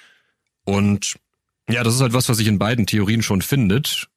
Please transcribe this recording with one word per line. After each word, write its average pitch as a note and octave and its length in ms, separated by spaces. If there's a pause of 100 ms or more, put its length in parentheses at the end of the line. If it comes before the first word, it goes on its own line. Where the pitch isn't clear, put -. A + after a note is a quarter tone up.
(640)
Und G2+ 520 (540)
ja, A#2+ 140
das A#2 120
ist C3 60
halt A#2+ 120
was, B2+ 160
was A#2 80
sich A2 100
in G2+ 120
beiden A2 260
Theorien G#2+ 360
schon G2 200
findet. B2 760